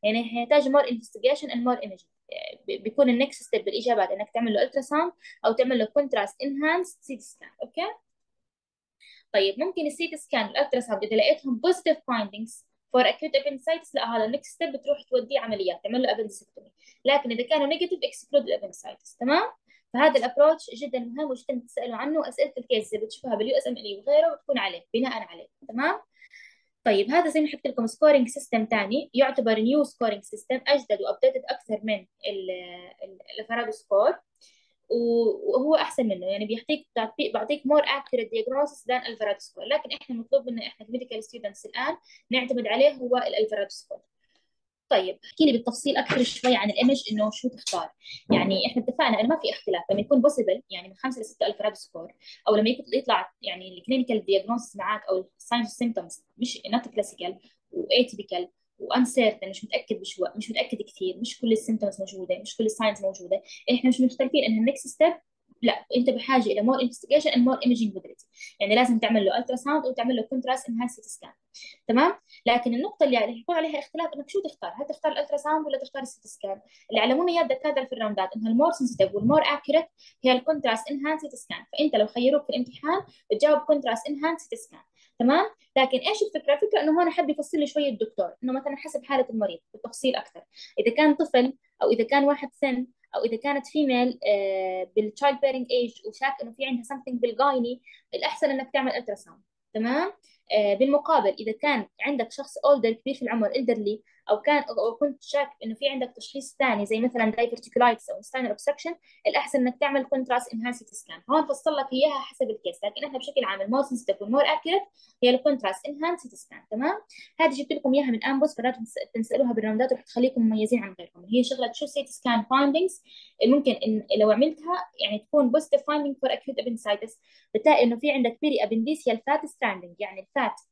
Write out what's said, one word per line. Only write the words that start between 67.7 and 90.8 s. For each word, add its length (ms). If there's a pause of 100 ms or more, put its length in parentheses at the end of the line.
modality. 300 (340)
يعني 160
لازم 240
تعمل 260
له 60
ultrasound 540
وتعمل 300
له 80
contrast 360
enhanced 280
سي 140
تي 80
scan. 220 (560)
تمام؟ 260 (320)
لكن 280
النقطة 300
اللي، 220
اللي 100
حيكون 200
عليها 240
اختلاف 340
إنك 160
شو 120
تختار، 360
هل 80
تختار 260
الالترا 260
ساوند 280
ولا 120
تختار 240
السي 200
تي 60
سكان؟ 340 (280)
اللي 120
علمونا 320
إياه 80
الدكاترة 440
في 80
الراوندات 420
إنها 160
المور 200
سنسيتيف 440
والمور 260
أكيوريت 440 (380)
هي 80
الكونتراست 600
انهانس 300
سي 80
تي 80
سكان، 360
فأنت 220
لو 120
خيروك 360
في 60
الامتحان 520 (300)
بتجاوب 280
كونتراست 480
انهانس 340
سي 80
تي 60
سكان. 260 (380)
تمام؟ 260 (320)
لكن 200
إيش 240
الفكرة؟ 320
الفكرة 280
إنه 200
هون 80
حد 200
يفصل 300
لي 80
شوية 220
الدكتور، 440 (100)
إنه 100
مثلًا 240
حسب 280
حالة 240
المريض 300 (140)
بالتفصيل 420
أكثر، 260 (380)
إذا 160